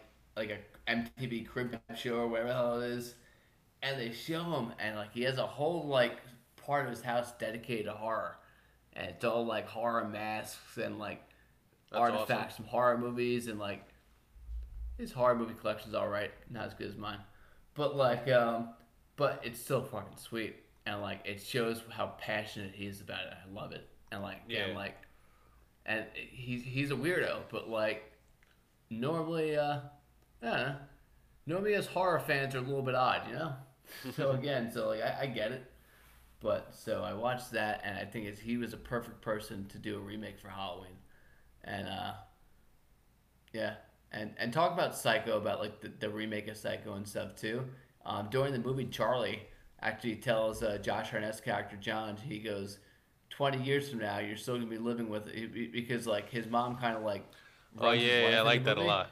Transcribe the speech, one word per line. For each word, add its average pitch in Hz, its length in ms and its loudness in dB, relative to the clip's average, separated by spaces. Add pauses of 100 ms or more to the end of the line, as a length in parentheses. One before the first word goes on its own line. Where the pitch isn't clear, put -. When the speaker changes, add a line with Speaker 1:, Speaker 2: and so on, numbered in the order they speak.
(360)
Speaker 1:
like, 107 140 -2
a 104 400 -8
M 117 180 2 (100)
T 127 100 -2
V 113 160 -2
crib 120 360 -4 (160)
show 120 200 -2
or 117 120 2
whatever 117 220 0
the 123 60 2
hell 120 260 2
it 120 80 -2
is. 120 260 -4 (680)
And 135 160 -2
they 117 120 -2
show 165 320 -4
him, 139 360 0
and, 107 160 -2
like, 104 180 -6
he 120 100 -2
has 131 140 2
a 113 100 2
whole, 156 400 0
like, 123 300 6 (400)
part 143 280 2
of 123 60 -2
his 113 100 -6
house 120 380 2
dedicated 110 460 -2
to 104 80 -4
horror. 107 440 -2 (560)
And 90 160 -6
it's 87 140 -10
all, 117 220 4
like, 107 220 0
horror 117 380 0
masks 107 720 -6
and, 107 220 -4
like, 98 240 -8 (680)
Speaker 2:
That's 110 120 2
Speaker 1:
artifacts 110 540 2
Speaker 2:
awesome. 110 100 -10
Speaker 1:
from - 60 -12
horror 120 260 6
movies, 120 500 0
and, 110 100 -6
like, 101 260 -6 (1120)
his 113 160 -8
horror 123 220 6
movie 117 180 -2
collection's 107 420 -2
all 101 140 2
right, 101 220 -2 (180)
not 107 180 -6
as 101 60 -10
good 101 160 -8
as 101 80 -10
mine. 104 220 -6 (540)
But, 143 220 2
like, 123 340 4
um, 117 440 6 (420)
but 139 280 2
it's 120 160 -6
still 131 220 2
fucking 98 360 -8
sweet, - 400 -6 (280)
and, 104 160 -2
like, 98 240 -4
it 101 160 -6
shows 113 480 0
how 104 180 -2 (120)
passionate 104 560 -4
he 101 100 -8
is 101 160 -8
about 92 240 -8
it. - 80 -10
I 92 180 -16
love 104 200 -8
it, - 160 -12 (240)
and, 101 100 -6
like, 95 260 -6
Speaker 2:
Yeah. 107 180 -2
Speaker 1:
and, 92 100 -4
like, 95 220 -6 (880)
and 110 280 0
he's, 123 480 -6
he's 135 300 -2
a 139 40 0
weirdo, 131 540 0
but, 110 200 -6
like, 110 420 0 (800)
normally, 156 640 0
uh, 147 240 2 (640)
I - 20 -4
don't 214 120 0
know, 131 180 0 (720)
normally 202 280 2
us 208 120 2
horror 175 320 4
fans 139 340 2
are 135 60 0
a - 20 0
little 135 220 0
bit 127 100 2
odd, 123 340 6
you 110 60 -6
know. 151 240 -4
Speaker 2:
<laughs> - 60 -14 (520)
Speaker 1:
So 139 160 4
again, 127 400 2
so, 110 160 0
like, 110 140 0
I, 123 200 0
I 139 40 0
get 110 260 0
it. 131 180 -8 (720)
But, - 340 0
so 98 300 -2
I 95 100 -2
watched 120 380 -2
that, 107 320 0
and 98 140 -4
I 95 80 -4
think 104 200 -6
it's, 101 140 -8
he 117 160 -2
was 117 180 -2
a 104 40 -12
perfect 117 440 -6
person 104 460 -4
to - 100 -14
do 104 200 -4
a - 20 -4
remake 101 400 -8
for 101 80 -16
Halloween. 95 480 -8 (680)
And, 98 260 -4
uh, 95 240 -4 (1400)
yeah. 107 200 -2 (380)
And, 107 260 -8
and 120 160 -2
talk 170 180 6
about 170 240 0
Psycho, 113 420 2
about, 101 220 0
like, 101 220 -6
the, 107 80 -8
the 107 200 -4
remake 107 380 -2
of 110 80 -8
Psycho 104 380 -4
and 101 140 -6
stuff, 101 280 -6
too. 117 300 -2 (400)
Um, 104 260 -2
during 135 220 4
the 123 60 0
movie, 127 260 0
Charlie 110 580 2 (380)
actually 110 340 0
tells, 110 480 2
uh, 104 180 2
Josh 110 280 0
Hartnett's 110 320 -2
character, 104 340 0
John, 107 400 -2
he 107 240 -6
goes, 101 400 -4 (500)
"Twenty 135 320 2
years 139 280 2
from 120 100 -4
now, 101 200 0
you're 104 180 -4
still 123 180 -4
gonna 120 100 -2
be 113 140 -4
living 117 300 0
with 107 180 -4
it," 113 260 -8
be-, 110 140 -4
because, 117 400 -2
like, 104 220 0
his 113 180 -4
mom 120 300 2
kinda, 117 220 0
like, 104 260 -2 (520)
Speaker 2:
Oh, 113 100 4
Speaker 1:
runs 117 140 8
his 120 80 6
Speaker 2:
yeah, 123 120 10
yeah, 117 40 8
Speaker 1:
life 113 80 8
Speaker 2:
I 113 60 8
Speaker 1:
in 110 40 8
the - 20 -
Speaker 2:
like 123 180 8
that 117 80 6
a 104 60 6
Speaker 1:
movie. 98 100 6
Speaker 2:
lot. 95 240 6